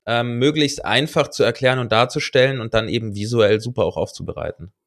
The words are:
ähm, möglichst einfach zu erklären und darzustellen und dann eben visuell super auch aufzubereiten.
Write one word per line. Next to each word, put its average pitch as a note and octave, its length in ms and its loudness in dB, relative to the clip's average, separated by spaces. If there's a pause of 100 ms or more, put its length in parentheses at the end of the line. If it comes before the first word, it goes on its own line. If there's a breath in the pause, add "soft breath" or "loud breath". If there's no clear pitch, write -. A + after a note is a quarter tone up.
ähm, A#2+ 320 -2
möglichst D3 460 0
einfach C3+ 460 0
zu - 140 0
erklären B2+ 360 2
und A2 140 -2
darzustellen C3 680 2
und A2 140 -6
dann A2+ 160 0
eben A2 260 -4
visuell G#2+ 460 2
super A#2 240 -2
auch E2 100 -2
aufzubereiten. E2+ 800 -8 (140)